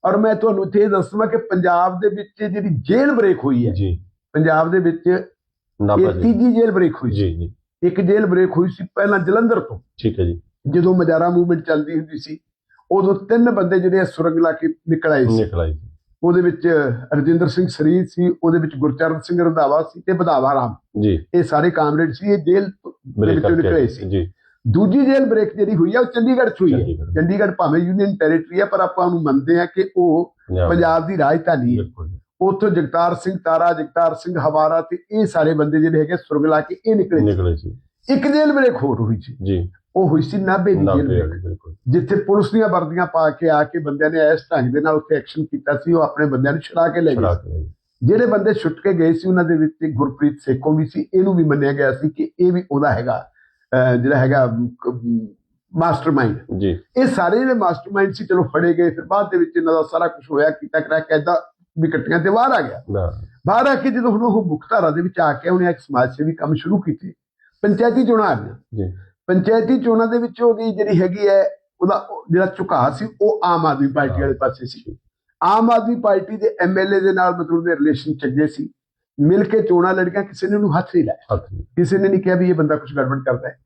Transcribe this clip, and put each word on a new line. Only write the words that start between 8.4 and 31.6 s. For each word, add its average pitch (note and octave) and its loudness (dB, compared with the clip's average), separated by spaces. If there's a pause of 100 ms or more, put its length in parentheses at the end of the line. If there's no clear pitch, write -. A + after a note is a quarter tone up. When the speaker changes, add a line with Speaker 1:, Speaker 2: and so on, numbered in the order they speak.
Speaker 1:
ਹੋਈ F3+ 2
ਸੀ - -10
ਪਹਿਲਾਂ G3+ 0
ਜਲੰਧਰ A3 2
ਤੋਂ। - -12 (240)
Speaker 2:
ਠੀਕ G#2 -2
ਹੈ F2+ 2
ਜੀ। E2+ -4 (280)
Speaker 1:
ਜਦੋਂ F3+ 2
ਮਜਾਰਾ E3+ 2
ਮੂਵਮੈਂਟ F3 2
ਚੱਲਦੀ D#3 -2
ਹੁੰਦੀ D#3 -10
ਸੀ, D#3 -14 (520)
ਉਦੋਂ F#3+ 2
ਤਿੰਨ A#3 2
ਬੰਦੇ F#3+ 0
ਜਿਹੜੇ F#3 2
ਆ F3+ 2
ਸੁਰੰਗ D#3+ -2
ਲਾ E3 2
ਕੇ D#3+ -4 (140)
ਨਿਕਲ D#3+ 0
ਆਏ C3+ 2
ਸੀ। A2+ 2
Speaker 2:
ਨਿਕਲ F2 -4
ਆਏ D#2+ -2
ਸੀ। D2+ -12 (360)
Speaker 1:
ਉਹਦੇ F3 4
ਵਿੱਚ F3 0 (480)
ਰਜਿੰਦਰ E3 2
ਸਿੰਘ F3 0
ਸਰੀਰ D#3 0
ਸੀ, F3 -2
ਉਹਦੇ E3 2
ਵਿੱਚ D#3 -4
ਗੁਰਚਰਨ D3+ -2
ਸਿੰਘ F3 -2
ਰੰਧਾਵਾ D#3+ 2
ਸੀ - -12
ਤੇ F#3 -2
ਵਧਾਵਾ D3+ 0
ਰਾਮ। B2 -2 (260)
Speaker 2:
ਜੀ। F#2 0 (100)
Speaker 1:
ਇਹ F3 4
ਸਾਰੇ F3 2
ਕਾਮਰੇਡ D#3 0
ਸੀ, G3+ -2
ਇਹ G3 2
ਜੇਲ੍ਹ F3+ 2
ਦੇ - -16 (260)
Speaker 2:
ਬ੍ਰੇਕ G#2 2
Speaker 1:
ਵਿੱਚੋਂ D#3+ 0
Speaker 2:
ਕਰਕੇ E3 2
Speaker 1:
ਨਿਕਲੇ D#3+ 2
Speaker 2:
ਆਏ C3 2
Speaker 1:
ਸੀ। F#2+ -8
Speaker 2:
ਜੀ। F#2 -4 (360)
Speaker 1:
ਦੂਜੀ G3+ 2
ਜੇਲ੍ਹ C4+ 2
ਬ੍ਰੇਕ G#3+ 0
ਜਿਹੜੀ G3+ 0
ਹੋਈ E3 2
ਆ, B3+ 4
ਉਹ B3 4
ਚੰਡੀਗੜ੍ਹ A#3+ 0
'ਚ - -4
ਹੋਈ D#3 4
ਹੈ। B2+ 2
Speaker 2:
ਚੰਡੀਗੜ੍ਹ। E2+ -4
Speaker 1:
ਚੰਡੀਗੜ੍ਹ F#3+ 0
ਭਾਵੇਂ E3 0
ਯੂਨੀਅਨ G3 -2
ਟੈਰੀਟਰੀ E3 0
ਆ, G3+ 2
ਪਰ G3 -2
ਆਪਾਂ F3+ 0
ਉਹਨੂੰ F3 0
ਮੰਨਦੇ C#3+ 2
ਆ F3 0
ਕਿ F#3+ -4
ਉਹ F3 2 (140)
Speaker 2:
ਪੰਜਾਬ। F#2 0
Speaker 1:
ਪੰਜਾਬ E3 2
ਦੀ F#3 -4
ਰਾਜਧਾਨੀ C#3+ 0